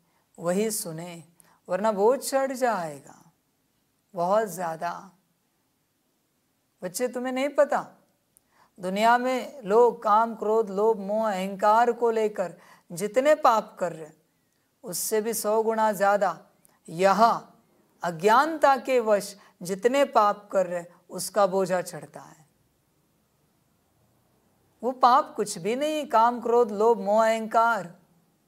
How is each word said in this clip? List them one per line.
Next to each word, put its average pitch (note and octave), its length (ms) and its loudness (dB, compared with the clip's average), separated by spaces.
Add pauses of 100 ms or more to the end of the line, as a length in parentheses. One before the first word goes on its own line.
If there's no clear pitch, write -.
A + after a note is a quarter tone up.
(380)
वही F#3+ 320 -2
सुने, E3+ 540 -10 (440)
वरना G3 240 0
बोझ G#3+ 280 2
चढ़ C4+ 320 -2
जाएगा F#3 720 -6 (920)
बहुत G3 340 0
ज़्यादा। F3 600 -10 (1700)
बच्चे, G#3 260 -6
तुम्हें B3 240 -6
नहीं C4 160 -2
पता, C#4 320 2 (1000)
दुनिया G#3 400 2
में B3+ 440 -6
लोग A3 400 2
काम, A3+ 320 2
क्रोध, G#3+ 360 0
लोभ, G#3 280 0
मोह, G#3+ 320 -4
अहंकार G#3 640 2
को A#3 180 0
लेकर G#3+ 440 -4 (360)
जितने G#3 440 0
पाप A#3 460 0
कर E3+ 120 -4
रहे, D#3+ 180 -16 (720)
उससे G#3+ 360 -4
भी A3 140 -4
सौ A3 280 0
गुना A3 300 0
ज़्यादा G3 460 0 (500)
यह F#3+ 340 4 (800)
अज्ञानता C4 760 4
के B3+ 240 0
वश G#3 340 0 (280)
जितने A#3+ 420 0
पाप G#3 480 0
कर F#3 140 2
रहे, F3 180 -6 (260)
उसका G3 360 0
बोझा F#3 360 0
चढ़ता D3 380 -16
है। D3+ 240 -20 (2500)
वो B3 100 -4
पाप C4 440 4
कुछ - 220 -6
भी G3+ 180 -4
नहीं, D4+ 300 -4
काम, A#3 340 2
क्रोध, A#3 300 2
लोभ, G#3+ 300 2
मोह, G#3 260 2
अहंकार। A3+ 680 0 (540)